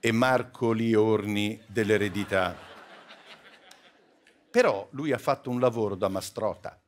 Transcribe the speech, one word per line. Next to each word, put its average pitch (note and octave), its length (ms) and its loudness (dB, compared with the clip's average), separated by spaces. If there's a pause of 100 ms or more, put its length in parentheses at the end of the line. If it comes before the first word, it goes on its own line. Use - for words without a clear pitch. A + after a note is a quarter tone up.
e A#2 120 2
Marco B2 600 0
Liorni G#2+ 920 0
dell'Eredità. G2 880 0 (1900)
Però D3+ 420 0
lui C#3 200 -4
ha A#2+ 60 0
fatto C3+ 320 -2
un B2 100 -2
lavoro A2+ 340 2
da F#2+ 140 -2
mastrota. G2 800 -6